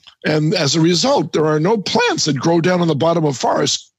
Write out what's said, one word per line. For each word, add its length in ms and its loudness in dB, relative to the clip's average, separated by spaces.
And 300 0
as 200 0
a 60 2
result, 520 0
there 120 0
are 140 0
no 180 0
plants 480 -2
that 140 -2
grow 200 2
down 220 0
on 60 0
the 80 0
bottom 300 0
of 120 -2
forests 600 -2